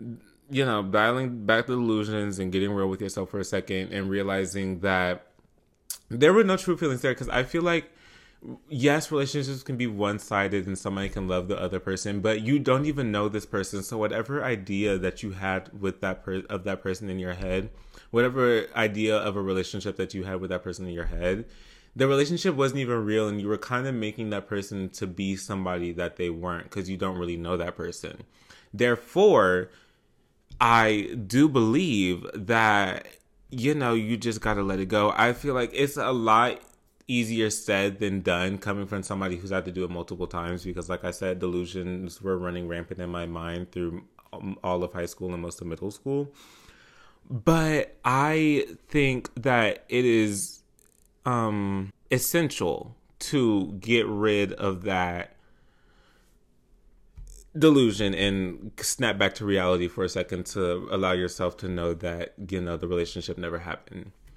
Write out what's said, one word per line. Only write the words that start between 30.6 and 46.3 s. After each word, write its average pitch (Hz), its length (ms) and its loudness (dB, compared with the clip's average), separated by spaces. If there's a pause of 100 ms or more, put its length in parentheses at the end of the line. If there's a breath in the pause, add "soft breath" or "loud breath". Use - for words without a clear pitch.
I 113 560 6 (120)
do 139 200 6
believe 113 840 2
that, 104 720 2 (440)
you 127 220 0
know, 127 220 2
you 113 220 0
just 110 240 -4
gotta 101 240 0
let 95 160 0
it 95 60 -2
go. 104 280 4
I 120 180 4
feel 131 220 -4
like 123 180 0
it's 139 240 0
a 131 140 -2
lot 113 500 4 (480)
easier 113 420 0
said 101 480 0
than 98 220 0
done 92 380 0
coming 101 280 -4
from 98 160 -6
somebody 95 340 -4
who's 95 140 -10
had 95 140 -2
to 92 80 -8
do 90 120 -4
it 87 60 -6
multiple 87 360 -8
times 87 380 -6
because, 87 240 -8
like 90 160 -4
I 90 60 -2
said, 92 280 -4
delusions 90 840 -6
were 95 160 0
running 87 300 -6
rampant 85 320 -8
in 90 100 -6
my 85 160 -4
mind 85 460 -8
through, 87 320 -4 (280)
um, 95 300 -10
all 90 200 0
of 87 100 -6
high 87 140 -6
school 92 260 -8
and 85 100 -6
most 87 180 -10
of 90 60 -10
middle 85 240 -6
school. 139 420 -4 (960 loud breath)